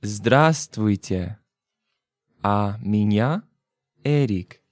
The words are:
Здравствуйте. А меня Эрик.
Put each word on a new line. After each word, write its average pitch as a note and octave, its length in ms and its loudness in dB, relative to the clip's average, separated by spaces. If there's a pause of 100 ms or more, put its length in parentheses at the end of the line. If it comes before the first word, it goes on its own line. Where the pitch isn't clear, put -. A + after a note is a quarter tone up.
Здравствуйте. G#2+ 1400 0 (1000)
А G2+ 400 0
меня G#2+ 640 0 (600)
Эрик. B2+ 580 -2 (100)